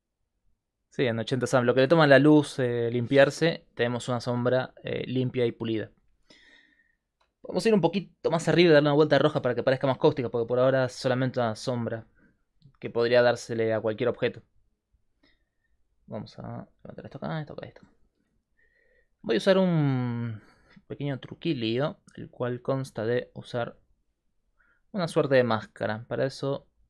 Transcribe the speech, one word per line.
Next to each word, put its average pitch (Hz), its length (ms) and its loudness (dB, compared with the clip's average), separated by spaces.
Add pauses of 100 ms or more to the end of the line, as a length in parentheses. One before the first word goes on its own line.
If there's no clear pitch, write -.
(880)
Sí, - 160 -2
en 113 140 -2
ochenta 123 280 -4
samples. 123 200 2
Lo 120 80 2
que 135 60 4
le 135 60 4
toma 160 200 4
la 135 120 8
luz, 151 400 4
eh, 120 320 -2
limpiarse, 139 720 2 (100)
tenemos 120 340 -2
una 120 100 -2
sombra, 123 540 -2 (100)
eh, - 240 -6
limpia 127 380 -2
y 117 60 0
pulida. 110 400 -6 (1500)
Vamos - 220 -4
a 226 40 2
ir 220 40 4
un 196 80 4
poquito 165 500 -2
más 165 160 -2
arriba 170 240 6
y - 20 8
darle 147 160 6
una 143 60 2
vuelta 147 240 4
roja 143 220 2
para 123 140 -2
que 117 80 -4
parezca 131 240 0
más 127 100 0
cáustica, 143 320 2
porque 117 180 -4
por 123 120 -2
ahora 131 260 2
es 123 80 -6
solamente 127 460 -2
una 113 160 -2
sombra 113 520 -6 (720)
que 120 100 -10
podría 120 320 4
dársele 113 520 0
a 107 60 0
cualquier 110 300 -2
objeto. 113 320 -4 (1700)
Vamos 110 320 -14
a 117 280 -14 (160)
levantar - 220 -18
esto - 140 -18
acá, 160 200 -8
esto 147 140 -12
acá, - 140 -16
esto. - 140 -20 (1400)
Voy 220 140 -4
a - 20 0
usar 190 200 2
un 127 840 0 (460)
pequeño 139 320 -8
truquillo, 135 800 -4 (180)
el - 140 -16
cual 123 320 -6
consta 131 440 -6
de 120 280 -2
usar - 440 -8 (1160)
una 180 160 -4
suerte 139 280 0
de 127 80 6
máscara. 110 640 -4
Para 127 180 -4
eso 139 420 -8 (220)